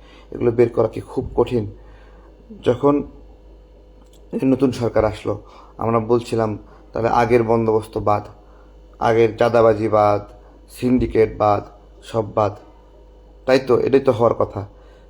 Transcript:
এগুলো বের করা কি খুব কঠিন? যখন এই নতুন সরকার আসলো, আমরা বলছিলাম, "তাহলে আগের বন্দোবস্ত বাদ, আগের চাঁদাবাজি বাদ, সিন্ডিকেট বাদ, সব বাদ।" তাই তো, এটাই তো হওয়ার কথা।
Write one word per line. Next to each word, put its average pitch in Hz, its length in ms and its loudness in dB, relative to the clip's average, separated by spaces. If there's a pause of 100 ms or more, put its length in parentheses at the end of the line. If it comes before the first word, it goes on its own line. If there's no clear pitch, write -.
(300)
এগুলো 120 200 -2
বের 117 180 4
করা 113 200 0
কি 110 120 -10
খুব 110 340 -8
কঠিন? 110 380 -2 (920)
যখন 139 460 -2 (1200)
এই 135 140 -4
নতুন 131 260 2
সরকার 113 320 -2
আসলো, 104 380 -6 (360)
আমরা 113 220 -2
বলছিলাম, 110 580 -2 (340)
"তাহলে 110 160 -2
আগের 120 340 2
বন্দোবস্ত 110 560 0
বাদ, 104 260 -2 (760)
আগের 113 380 2
চাঁদাবাজি 113 520 4
বাদ, 104 320 2 (500)
সিন্ডিকেট 113 640 0
বাদ, 104 260 0 (400)
সব 107 320 -6
বাদ।" 104 220 -2 (880)
তাই 131 120 4
তো, 131 220 0
এটাই 135 200 2
তো 135 120 0
হওয়ার 110 220 2
কথা। - 340 -6 (420)